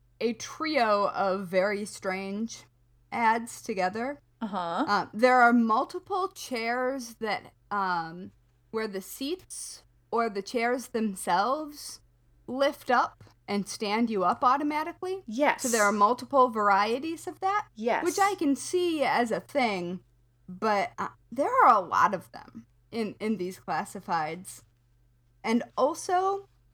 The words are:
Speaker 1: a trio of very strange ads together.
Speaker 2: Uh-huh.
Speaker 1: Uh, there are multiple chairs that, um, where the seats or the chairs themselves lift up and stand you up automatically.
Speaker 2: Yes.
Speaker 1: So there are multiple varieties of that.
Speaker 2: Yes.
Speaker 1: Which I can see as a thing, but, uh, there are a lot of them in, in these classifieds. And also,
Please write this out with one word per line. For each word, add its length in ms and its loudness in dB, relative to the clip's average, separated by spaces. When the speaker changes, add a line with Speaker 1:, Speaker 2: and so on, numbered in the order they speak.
Speaker 1:
a 140 0
trio 800 0
of 340 0
very 380 0
strange 800 -8
ads 500 0
together. 580 -4
Speaker 2:
Uh-huh. 160 -6
Speaker 1:
Uh, 260 2
there 280 4
are 120 8
multiple 760 0
chairs 920 -6
that, 320 -6
um, 600 -4
where 160 -2
the 140 -8
seats 840 -10
or 180 0
the 120 -6
chairs 460 -2
themselves 1120 -2
lift 420 0
up 340 2
and 200 -2
stand 420 -2
you 140 0
up 200 2
automatically. 840 -2
Speaker 2:
Yes. 360 0
Speaker 1:
So 60 -2
there 140 4
are 80 4
multiple 580 4
varieties 800 0
of 120 -10
that. 360 -2
Speaker 2:
Yes. 280 0
Speaker 1:
Which 180 0
I 140 2
can 200 2
see 480 -2
as 280 2
a 80 -2
thing, 600 -2
but, 480 -2
uh, 120 -6
there 200 0
are 120 10
a 40 4
lot 340 2
of 180 -8
them 340 -18
in, 280 -6
in 180 -2
these 220 -6
classifieds. 1000 -6
And 200 0
also, 680 0